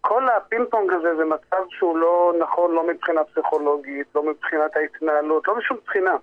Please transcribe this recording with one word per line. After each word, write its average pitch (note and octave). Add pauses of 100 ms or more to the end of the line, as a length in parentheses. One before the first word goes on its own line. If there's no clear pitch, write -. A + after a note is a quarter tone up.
כל B3+
הפינג A#3
פונג G3+
הזה E3
זה D#3+
מצב D#3
שהוא E3+
לא F3
נכון, E3+
לא E3
מבחינה E3
פסיכולוגית, D3
לא D3
מבחינת D3+
ההתנהלות, D3+
לא G#3
משום A#3+
בחינה. F#3